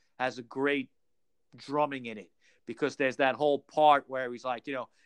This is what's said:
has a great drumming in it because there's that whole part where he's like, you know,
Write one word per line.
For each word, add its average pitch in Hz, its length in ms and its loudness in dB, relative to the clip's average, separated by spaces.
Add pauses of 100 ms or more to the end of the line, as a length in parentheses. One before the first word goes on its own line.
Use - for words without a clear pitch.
(180)
has 127 220 -4
a - 20 -12
great 135 480 -2 (680)
drumming 139 520 -4
in 110 100 -10
it 92 140 -18 (340)
because 127 300 -4
there's 131 220 0
that 135 180 2
whole 143 240 2
part 147 500 4
where 131 220 -6
he's 120 120 -12
like, 123 220 -6
you 143 80 -8
know, 123 160 -8 (160)